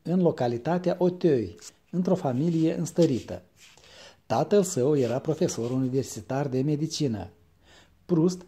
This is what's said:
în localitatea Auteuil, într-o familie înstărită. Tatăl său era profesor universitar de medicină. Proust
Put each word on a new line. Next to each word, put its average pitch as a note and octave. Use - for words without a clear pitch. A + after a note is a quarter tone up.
în F3+
localitatea D#3
Auteuil, D#3+
într-o F3+
familie D#3+
înstărită. D3
Tatăl D#3
său D3
era B2
profesor B2+
universitar C3
de B2+
medicină. C#3+
Proust F3